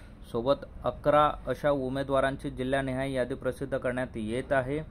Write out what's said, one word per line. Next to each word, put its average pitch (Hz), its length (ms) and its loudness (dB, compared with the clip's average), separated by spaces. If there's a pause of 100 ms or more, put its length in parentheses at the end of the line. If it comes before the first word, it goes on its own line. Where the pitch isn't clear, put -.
(320)
सोबत 120 220 2 (300)
अकरा 147 480 4 (160)
अशा 139 240 0
उमेदवारांची 135 760 0
जिल्हानिहाय 131 640 0
यादी 131 240 0
प्रसिद्ध 131 420 -4
करण्यात 123 380 -2
येत 117 360 -2
आहे, 135 280 2 (120)